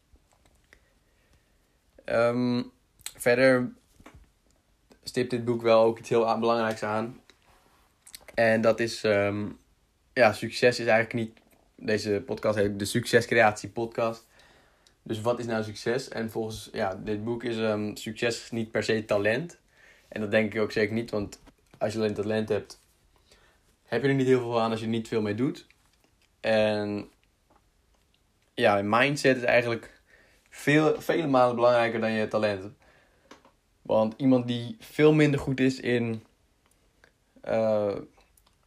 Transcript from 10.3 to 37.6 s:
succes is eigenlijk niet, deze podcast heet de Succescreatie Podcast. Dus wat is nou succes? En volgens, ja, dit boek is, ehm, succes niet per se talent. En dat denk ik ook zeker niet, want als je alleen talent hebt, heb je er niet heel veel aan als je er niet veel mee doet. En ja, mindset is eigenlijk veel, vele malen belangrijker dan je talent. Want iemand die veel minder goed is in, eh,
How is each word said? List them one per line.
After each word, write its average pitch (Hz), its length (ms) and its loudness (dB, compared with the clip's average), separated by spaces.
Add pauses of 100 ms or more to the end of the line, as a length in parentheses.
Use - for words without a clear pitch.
succes 117 480 0
is 117 60 -6
eigenlijk 113 280 2
niet, 110 240 -6 (360)
deze 104 500 -2
podcast 107 340 -2
heet 104 200 -2
de 101 60 -4
Succescreatie 113 840 2
Podcast. 113 580 -6 (760)
Dus 110 180 -8
wat 120 180 0
is 120 80 -8
nou 113 180 -4
succes? 113 440 -6
En 113 220 -8
volgens, 110 420 -8
ja, 101 220 -4
dit 104 300 -6
boek 117 200 -6
is, 117 140 -4
ehm, 107 360 -2
succes - 560 -6
niet 113 200 -6
per 110 120 -2
se 110 220 -2
talent. 110 540 -2 (560)
En 107 60 -6
dat 104 100 -6
denk 107 240 0
ik 110 60 -2
ook 104 120 -2
zeker 107 220 0
niet, 117 160 -4
want 101 300 -6 (380)
als 107 140 -2
je 110 60 -6
alleen 107 160 0
talent 107 340 -2
hebt, - 320 -4 (1040)
heb 120 180 -4
je 139 60 2
er 139 60 2
niet 131 120 2
heel 127 140 6
veel 117 200 -2
aan 113 100 0
als 113 100 -4
je 113 60 -6
er 110 60 -2
niet 113 160 -4
veel 113 140 -2
mee 104 120 -2
doet. 131 320 -4 (720)
En 107 680 0 (1500)
ja, 104 280 4
mindset 131 540 2
is 123 60 -6
eigenlijk 120 580 0 (480)
veel, 151 520 2
vele 165 260 -2
malen 123 300 4
belangrijker 117 440 4
dan 110 120 0
je 107 160 -2
talent. 104 440 -2 (1120)
Want 110 340 0
iemand 131 300 2
die 120 320 -6
veel 151 340 4
minder 147 280 2
goed 131 200 -4
is 131 200 0
in, 117 440 -4 (1160)
eh, 107 560 0 (720)